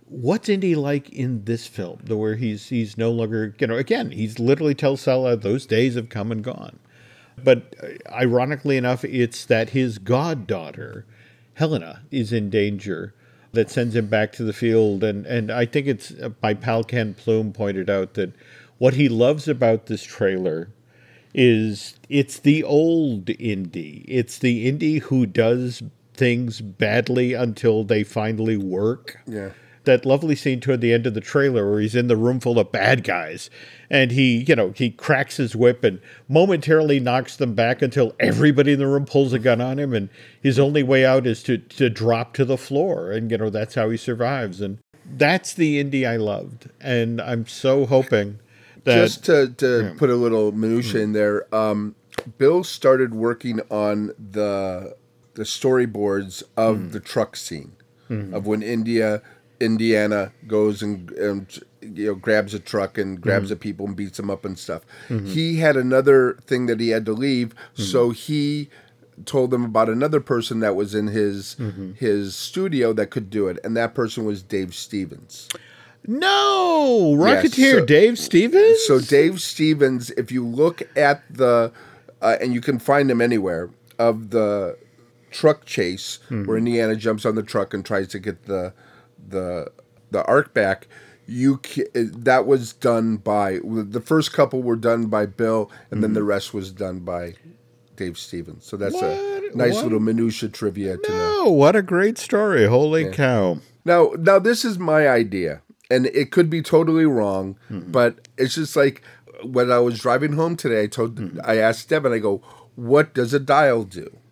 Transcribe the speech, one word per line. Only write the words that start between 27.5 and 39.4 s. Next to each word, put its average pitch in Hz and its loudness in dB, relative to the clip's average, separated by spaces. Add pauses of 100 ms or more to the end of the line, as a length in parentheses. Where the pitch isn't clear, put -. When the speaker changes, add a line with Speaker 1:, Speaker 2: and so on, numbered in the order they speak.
Speaker 1:
they 107 0
finally 110 -2
work. 101 -4
Speaker 2:
Yeah. 101 -10 (340)
Speaker 1:
That 127 4
lovely 143 2
scene 131 -2
toward 127 0
the 117 4
end 117 2
of 113 -2
the 107 -6
trailer 127 0
where 104 2
he's 107 0
in 123 2
the 117 4
room 120 2
full 120 2
of 101 2
bad 113 2
guys 85 -6 (400)
and 131 2
he, 127 4 (100)
you 156 4
know, 104 2
he 123 -2
cracks - -2
his 117 -4
whip 120 4
and 95 0 (280)
momentarily 156 4
knocks 123 -2
them 120 -2
back 117 0
until 123 0
everybody 139 4
in 139 2
the 139 0
room 139 2
pulls 139 2
a 127 0
gun 117 2